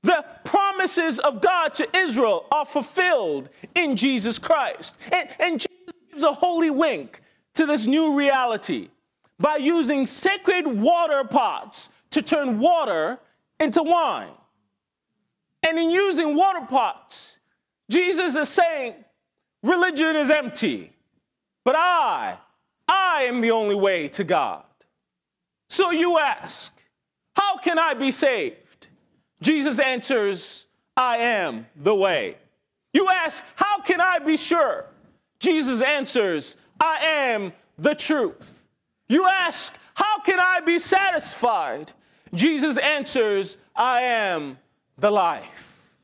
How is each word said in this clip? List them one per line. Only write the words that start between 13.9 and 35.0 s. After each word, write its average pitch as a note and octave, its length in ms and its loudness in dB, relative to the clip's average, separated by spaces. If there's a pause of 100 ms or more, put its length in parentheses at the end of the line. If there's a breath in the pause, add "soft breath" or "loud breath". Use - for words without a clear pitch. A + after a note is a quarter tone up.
And D#4+ 100 0
in E4 140 0
using E4+ 460 0
water F#4 240 2
pots, - 800 -4 (500)
Jesus F4 460 0
is D4+ 120 0
saying, D#4 460 0 (680)
"Religion D#4+ 500 2
is D4 160 0
empty, G3+ 640 -2 (720)
but B3+ 120 2
I, A3+ 640 0 (480)
I F4+ 360 2
am B3 180 -2
the A#3 100 0
only G#3+ 240 0
way F#3+ 340 0
to G3+ 140 -8
God." C#3+ 400 -2 (1080)
So F#4 220 2
you E4+ 280 2
ask, - 600 -4 (560)
"How G4 220 0
can F4 220 0
I D#4+ 160 2
be C4 180 -2
saved?" - 760 -4 (520)
Jesus C#4+ 380 0
answers, A3+ 880 -2 (300)
"I B3 220 0
am F3 560 -2
the D#3+ 200 0
way." F3 420 0 (560)
You F#4+ 160 4
ask, F4+ 340 0 (120 loud breath)
"How G4+ 260 0
can F4+ 200 0
I F4+ 180 2
be D4+ 180 0
sure?" D4 500 0 (540)